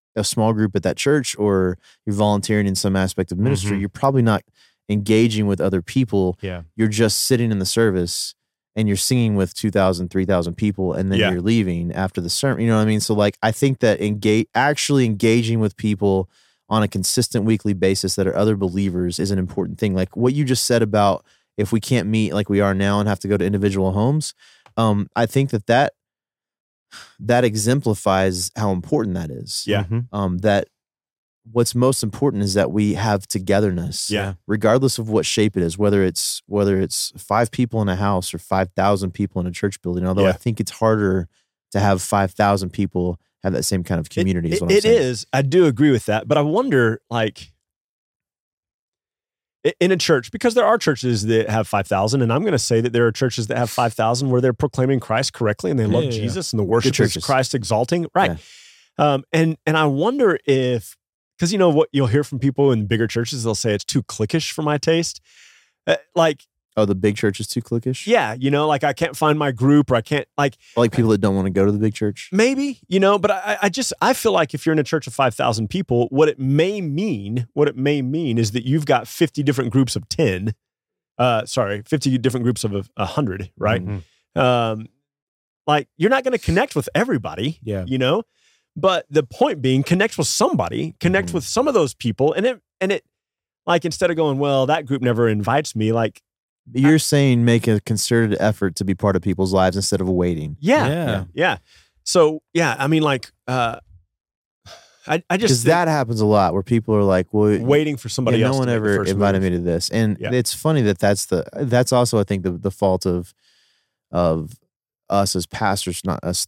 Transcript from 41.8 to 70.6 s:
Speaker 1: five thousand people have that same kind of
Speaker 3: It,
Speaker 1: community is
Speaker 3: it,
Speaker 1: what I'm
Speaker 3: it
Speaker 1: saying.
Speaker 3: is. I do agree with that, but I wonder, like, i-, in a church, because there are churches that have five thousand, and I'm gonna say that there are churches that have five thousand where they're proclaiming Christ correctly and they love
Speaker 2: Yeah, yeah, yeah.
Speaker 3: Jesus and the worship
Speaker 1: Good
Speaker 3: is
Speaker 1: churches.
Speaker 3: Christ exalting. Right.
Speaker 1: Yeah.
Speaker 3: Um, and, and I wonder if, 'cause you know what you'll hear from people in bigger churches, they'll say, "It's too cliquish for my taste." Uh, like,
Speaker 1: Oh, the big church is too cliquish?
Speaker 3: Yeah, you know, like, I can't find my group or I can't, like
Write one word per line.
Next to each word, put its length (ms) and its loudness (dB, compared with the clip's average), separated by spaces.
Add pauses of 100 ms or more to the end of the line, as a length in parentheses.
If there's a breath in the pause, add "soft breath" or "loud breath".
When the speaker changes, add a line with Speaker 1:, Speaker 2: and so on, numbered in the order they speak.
Speaker 1:
five 300 0
thousand 400 0
people 480 -4 (240)
have 100 -2
that 100 -4
same 200 -2
kind 160 -2
of 80 -6
Speaker 3:
It, 40 -20
Speaker 1:
community 380 -2
is 60 -2
Speaker 3:
it, 60 -4
Speaker 1:
what 100 0
I'm 60 4
Speaker 3:
it 60 2
Speaker 1:
saying. 180 4
Speaker 3:
is. 320 -4
I 100 2
do 220 4
agree 260 4
with 140 0
that, 220 -2
but 100 2
I 40 4
wonder, 680 0
like, 420 -4 (2250)
i-, 140 2
in 120 4
a 60 2
church, 340 0
because 220 0
there 120 4
are 120 4
churches 500 0
that 220 2
have 180 0
five 200 -2
thousand, 340 0
and 100 2
I'm 120 2
gonna 160 0
say 220 2
that 120 -2
there 140 4
are 40 2
churches 360 -4
that 100 -6
have 120 -2
five 240 -2
thousand 360 0
where 120 2
they're 120 2
proclaiming 460 -2
Christ 340 -4
correctly 380 -2
and 80 0
they 60 0
love 180 2
Speaker 2:
Yeah, 60 -4
yeah, 60 -6
yeah. 60 -6
Speaker 3:
Jesus 320 -6
and 60 -2
the 40 0
worship 320 0
Speaker 1:
Good 100 4
Speaker 3:
is 80 -2
Speaker 1:
churches. 120 -8
Speaker 3:
Christ 300 0
exalting. 580 -2
Right. 240 0 (600 loud breath)
Speaker 1:
Yeah. 160 4
Speaker 3:
Um, 180 -2
and, 340 2
and 120 2
I 80 4
wonder 600 2
if, 520 0 (420)
'cause 140 0
you 40 0
know 120 6
what 220 2
you'll 160 0
hear 160 2
from 160 -8
people 320 2
in 140 0
bigger 220 0
churches, 360 -6
they'll 120 -2
say, 180 -2
"It's 120 -4
too 180 -2
cliquish 480 -4
for 100 -8
my 160 0
taste." 440 -2 (640 soft breath)
Uh, 80 2 (200)
like, 300 2 (320)
Speaker 1:
Oh, 80 4
the 100 0
big 220 0
church 240 -2
is 60 -8
too 140 -6
cliquish? 460 -6
Speaker 3:
Yeah, 320 2
you 100 0
know, 160 2
like, 200 0
I 80 0
can't 240 -4
find 200 4
my 140 0
group 400 4
or 40 6
I 60 2
can't, 240 -2 (120)
like 180 0 (220 soft breath)